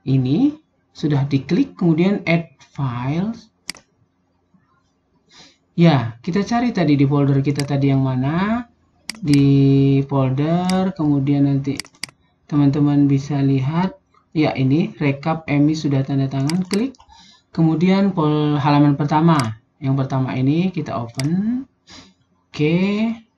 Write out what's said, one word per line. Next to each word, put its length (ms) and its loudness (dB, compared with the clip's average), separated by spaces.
Ini 560 0
sudah 400 -2
diklik, 480 -2
kemudian 480 0
add 240 -2
files. 800 -6
Ya, 480 2
kita 160 -2
cari 320 -2
tadi 240 2
di 80 4
folder 400 2
kita 160 -2
tadi 320 0
yang 80 2
mana. 640 -2
Di 880 4
folder, 880 -2
kemudian 480 0
nanti 320 -2
teman-teman 560 2
bisa 320 0
lihat. 640 -2
Ya, 240 0
ini 400 0
rekap 480 -4
emis 400 0
sudah 160 0
tanda 240 -2
tangan, 400 -4
klik. 320 -4
Kemudian 640 2
pol-, 400 0
halaman 400 4
pertama. 640 0
Yang 240 -2
pertama 320 -4
ini 320 0
kita 240 -8
open. 720 -4
Oke. 640 -2